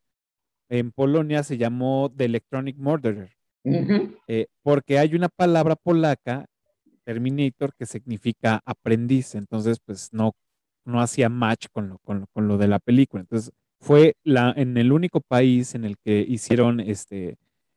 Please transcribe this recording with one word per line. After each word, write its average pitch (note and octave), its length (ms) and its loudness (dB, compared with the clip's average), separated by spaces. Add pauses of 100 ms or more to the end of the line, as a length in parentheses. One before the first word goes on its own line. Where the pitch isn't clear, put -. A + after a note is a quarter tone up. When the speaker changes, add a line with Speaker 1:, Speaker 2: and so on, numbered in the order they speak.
(680)
Speaker 1:
En A#2+ 240 -4
Polonia D3+ 520 0
se C#3 140 -6
llamó B2+ 560 -2
The C3+ 120 -2
Electronic C3 500 -4
Murderer. C3 560 -4 (320)
Speaker 2:
Ujú. C#3+ 500 0 (140)
Speaker 1:
Eh, A2+ 200 -2 (140)
porque C#3+ 380 2
hay D#3 160 2
una F3 140 0
palabra D#3+ 480 2
polaca, D3+ 720 -2 (580)
Terminator, C3+ 680 -4
que B2 100 -12
significa A2+ 800 -4
aprendiz. A#2+ 680 -2
Entonces, A2 440 -4
pues, F#2+ 320 -16
no, A2 240 -2 (480)
no A#2+ 180 -2
hacía A#2+ 280 0
match A#2 420 -2
con G#2 180 -8
lo, F#2 100 -16
con G2+ 220 -8
lo, - 120 -14
con G#2+ 160 -2
lo G2+ 80 2
de G2+ 100 2
la G2+ 120 2
película. B2 420 2
Entonces, A2+ 320 -8 (260)
fue D3 440 6
la, B2+ 340 4
en B2+ 200 -2
el A#2+ 140 4
único D#3+ 300 0
país B2 540 2
en A2+ 100 -6
el G#2 120 -8
que G#2 300 0
hicieron, A#2+ 540 0
este, G2 560 -8 (400)